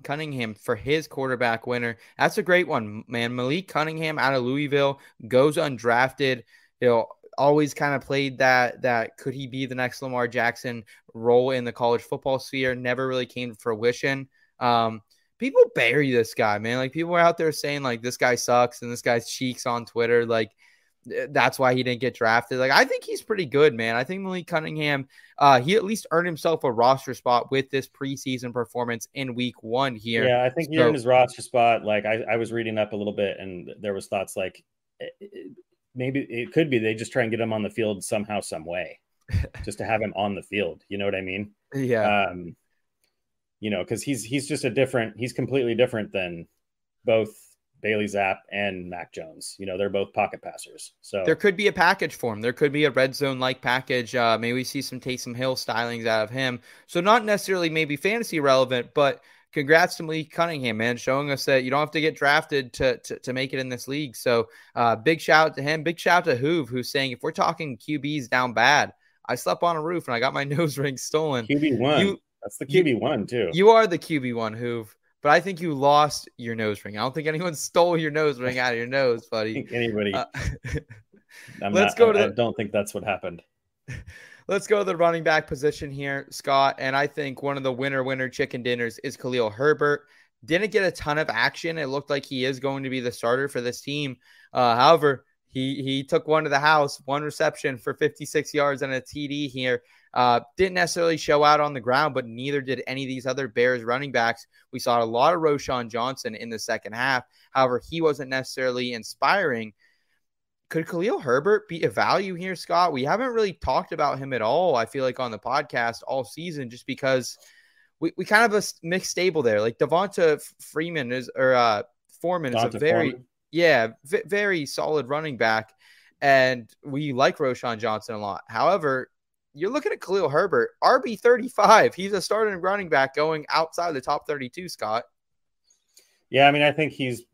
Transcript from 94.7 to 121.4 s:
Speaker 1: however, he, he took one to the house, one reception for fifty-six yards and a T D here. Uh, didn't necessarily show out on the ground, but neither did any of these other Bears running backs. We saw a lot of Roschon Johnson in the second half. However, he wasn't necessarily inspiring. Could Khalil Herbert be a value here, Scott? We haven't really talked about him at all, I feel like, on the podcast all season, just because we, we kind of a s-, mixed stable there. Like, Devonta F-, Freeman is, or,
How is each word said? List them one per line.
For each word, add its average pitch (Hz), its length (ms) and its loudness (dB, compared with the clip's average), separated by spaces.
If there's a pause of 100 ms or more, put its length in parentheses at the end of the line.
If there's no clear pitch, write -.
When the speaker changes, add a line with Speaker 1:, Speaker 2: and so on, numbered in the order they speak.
Speaker 1:
however, 143 480 6 (240)
he, 135 340 -6
he 135 220 -4
took 160 240 0
one 156 160 2
to 147 60 -2
the 139 100 4
house, 151 460 4
one 139 160 -2
reception 151 540 -2
for 135 160 -6
fifty-six 147 640 -4
yards 143 280 0
and 135 100 -4
a 131 80 -4
T 147 260 -10
D 143 220 -6
here. 127 340 -2 (320)
Uh, 123 260 4 (160)
didn't 185 180 2
necessarily 170 440 0
show 147 260 2
out 151 160 6
on 147 140 -2
the 131 60 -6
ground, 131 340 2
but 120 120 -4
neither 131 360 -6
did 127 240 -6
any 131 180 -6
of 131 40 -10
these 127 180 -8
other 131 200 -4
Bears 120 380 2
running 131 260 -2
backs. 117 360 0 (260)
We 127 60 -10
saw 120 240 2
a - 20 2
lot 123 300 4
of 175 60 -4
Roschon 135 500 -2
Johnson 117 440 -6
in 110 140 -14
the 113 100 -8
second 110 360 -6
half. 127 300 0 (260)
However, 127 360 2
he 165 140 -6
wasn't 143 300 0
necessarily 127 640 -4
inspiring. 127 800 -2 (960)
Could 160 180 -4
Khalil 196 300 -2
Herbert 170 500 0
be 165 140 -8
a 156 80 0
value 147 440 0
here, 185 220 -8
Scott? 175 360 0
We 131 120 -2
haven't 214 280 -2
really 220 200 0
talked 151 400 -2
about 147 260 -2
him 135 140 -8
at 117 100 -2
all, 147 340 2
I 113 100 0
feel 135 180 -6
like, 131 160 -2
on 123 100 -4
the 107 80 -10
podcast 123 680 -2
all 131 180 -4
season, 147 460 -10
just 123 160 -20
because 131 520 -2 (640)
we, 160 160 -2
we 185 80 -6
kind 214 220 4
of 208 80 0
a 208 40 4
s-, - 240 -6
mixed 180 280 -4
stable 175 320 0
there. 110 180 4
Like, 117 180 -2
Devonta 160 580 2
F-, - 220 -14
Freeman 156 540 -6
is, 127 220 -6
or, 131 200 4